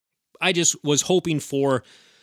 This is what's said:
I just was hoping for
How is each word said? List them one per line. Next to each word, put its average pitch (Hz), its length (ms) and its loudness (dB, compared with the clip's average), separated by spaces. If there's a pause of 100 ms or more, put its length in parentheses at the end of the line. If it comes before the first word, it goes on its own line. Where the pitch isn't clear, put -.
(400)
I 185 120 0
just 170 320 0
was 147 180 0
hoping 170 380 0
for 135 420 0 (400)